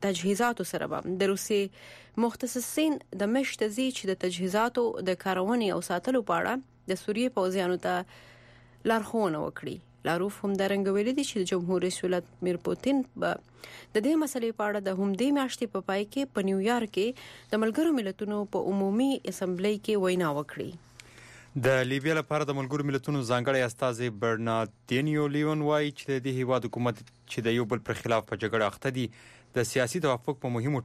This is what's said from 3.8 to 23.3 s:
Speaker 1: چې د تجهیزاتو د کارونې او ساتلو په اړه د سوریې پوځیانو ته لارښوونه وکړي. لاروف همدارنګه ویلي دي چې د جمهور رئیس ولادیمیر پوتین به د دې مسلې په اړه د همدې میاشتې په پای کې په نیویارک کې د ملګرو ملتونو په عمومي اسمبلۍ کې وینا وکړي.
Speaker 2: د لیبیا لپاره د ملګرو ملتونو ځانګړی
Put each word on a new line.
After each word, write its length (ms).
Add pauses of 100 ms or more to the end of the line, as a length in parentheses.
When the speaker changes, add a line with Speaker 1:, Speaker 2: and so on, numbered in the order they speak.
Speaker 1:
چې 140
د 100
تجهیزاتو 640 (240)
د 160
کارونې 520
او 120
ساتلو 420
په 80
اړه 160 (380)
د 100
سوریې 360
پوځیانو 380 (100)
ته 80 (1000)
لارښوونه 500
وکړي. 340 (320)
لاروف 380
همدارنګه 500
ویلي 220
دي 80
چې 160
د 100
جمهور 340
رئیس 200
ولادیمیر 640
پوتین 340 (200)
به 100
د 720
دې 80 (100)
مسلې 280 (100)
په 80
اړه 180
د 140
همدې 280 (100)
میاشتې 360
په 160
پای 160
کې 320
په 100
نیویارک 460
کې 120 (440)
د 140
ملګرو 340
ملتونو 400 (160)
په 180
عمومي 380 (220)
اسمبلۍ 500
کې 100 (140)
وینا 320
وکړي. 320 (960)
Speaker 2:
د 240
لیبیا 320
لپاره 240
د 140
ملګرو 280
ملتونو 380
ځانګړی 400